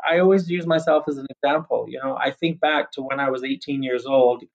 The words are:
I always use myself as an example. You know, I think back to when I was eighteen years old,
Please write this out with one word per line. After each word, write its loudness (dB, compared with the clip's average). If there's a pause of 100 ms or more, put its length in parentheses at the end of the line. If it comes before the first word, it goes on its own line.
I 2
always 4
use -4
myself 2
as -4
an -12
example. -2
You -10
know, -4
I -2
think -4
back 0
to -10
when -4
I 0
was -4
eighteen -4
years -2
old, 4 (100)